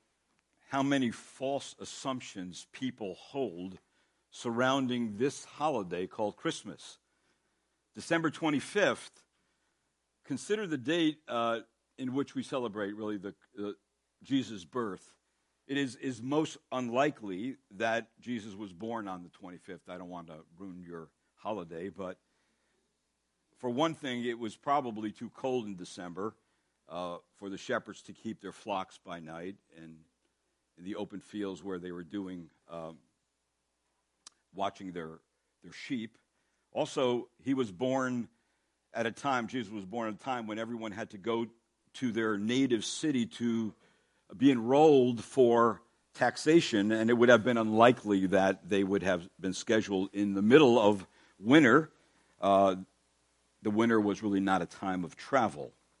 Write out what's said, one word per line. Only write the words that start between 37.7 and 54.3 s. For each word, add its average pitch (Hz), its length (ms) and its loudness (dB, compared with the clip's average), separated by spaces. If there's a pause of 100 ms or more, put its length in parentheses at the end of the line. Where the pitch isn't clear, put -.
born 127 560 -2 (680)
at 117 100 -2
a 113 80 -4
time, 123 360 -2
Jesus 110 220 -6
was 107 140 -10
born 113 240 -6
at 107 60 -6
a - 100 -16
time 123 220 -4
when 107 120 -6
everyone 113 320 -6
had 107 200 -10
to 107 80 -16
go 117 280 -2 (460)
to 123 180 -4
their 110 280 0
native 120 480 0
city 131 400 -2
to 113 480 -2 (600)
be 123 160 6
enrolled 127 720 6
for 117 600 6 (320)
taxation, 120 760 4
and 113 200 2
it - 20 4
would 120 160 8
have 113 160 10
been 120 140 2
unlikely 110 720 6
that 95 380 2
they 98 160 2
would 95 200 0
have 92 260 0 (100)
been 92 140 -4
scheduled 101 640 0
in 101 180 0
the 98 100 -2
middle 123 380 10
of 101 260 4 (320)
winter. 139 520 8 (500)
Uh, 98 360 6 (840)
the 107 100 -2
winter 113 300 4
was 104 220 0
really 101 180 0